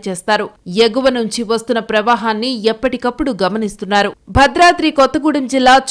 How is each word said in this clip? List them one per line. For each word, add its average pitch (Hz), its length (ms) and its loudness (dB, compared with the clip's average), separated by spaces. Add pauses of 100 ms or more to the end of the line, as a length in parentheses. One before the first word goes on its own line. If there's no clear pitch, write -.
చేస్తారు. 208 420 -4 (360)
ఎగువ 254 240 0
నుంచి 240 340 -4
వస్తున్న 226 360 -2
ప్రవాహాన్ని 220 720 -2 (220)
ఎప్పటికప్పుడు 254 600 -4 (120)
గమనిస్తున్నారు. 202 720 -2 (160)
భద్రాద్రి 320 600 4
కొత్తగూడెం 277 560 0
జిల్లా 262 440 4